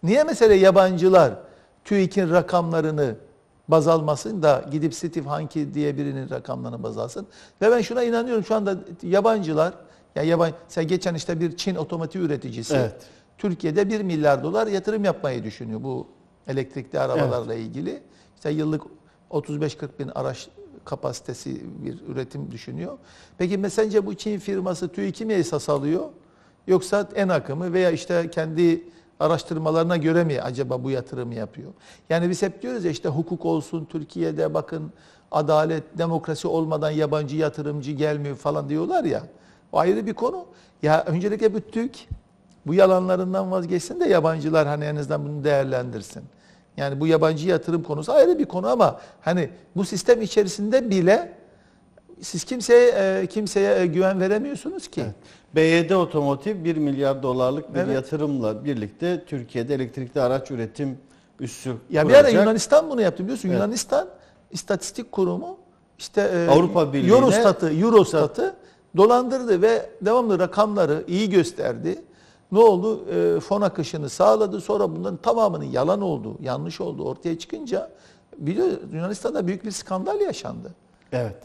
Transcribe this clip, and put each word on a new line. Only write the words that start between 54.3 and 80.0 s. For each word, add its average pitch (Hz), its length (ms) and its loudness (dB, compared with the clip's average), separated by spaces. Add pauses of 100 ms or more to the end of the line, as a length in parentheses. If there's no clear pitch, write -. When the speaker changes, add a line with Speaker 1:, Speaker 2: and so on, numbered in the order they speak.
Speaker 1:
ki. - 140 -8
Speaker 2:
Evet. 110 140 -8 (400)
B 160 60 4
Y 165 280 4
D 196 60 4
Otomotiv 165 680 0
bir 165 140 -2
milyar 139 460 0
dolarlık 127 500 -2
bir 170 60 -2
Speaker 1:
Evet. 139 160 0
Speaker 2:
yatırımla 131 680 -4
birlikte 147 600 -4
Türkiye'de 127 500 -6
elektrikli 131 460 -4
araç 131 300 0
üretim 127 460 -6 (420)
üssü 131 360 -8 (140)
Speaker 1:
Ya 156 180 2
bir 233 60 6
ara 285 80 12
Speaker 2:
kuracak. 233 200 6
Speaker 1:
Yunanistan 226 480 4
bunu 254 120 0
yaptı 185 220 0
biliyorsun. 208 260 -6
Speaker 2:
Evet. 180 80 0
Speaker 1:
Yunanistan 240 500 -2 (440)
İstatistik - 600 -6
Kurumu 196 460 -2 (400)
işte, - 240 -2
e, 180 260 2
Speaker 2:
Avrupa 160 460 4
Birliği'ne 175 220 6
Speaker 1:
Eurostat'ı, 202 580 4
Eurostat'ı 190 800 4 (420)
dolandırdı 240 640 4
ve 226 280 2 (120)
devamlı 214 380 2
rakamları 185 680 0
iyi 196 220 0
gösterdi. 165 720 0 (500)
Ne 190 80 2
oldu? 220 500 4
E, 170 300 2
fon 202 220 -2
akışını 160 480 -4
sağladı. 208 520 2
Sonra 196 340 -2
bunların 180 220 -6
tamamının 214 480 0
yalan 139 360 0
olduğu, 123 400 -6
yanlış 143 400 -6
olduğu 175 220 -8
ortaya 160 360 -6
çıkınca 294 500 -8 (480)
biliyor, 202 300 -2 (260)
Yunanistan'da 196 540 -4
büyük 185 180 -6
bir 214 60 -8
skandal 262 500 -6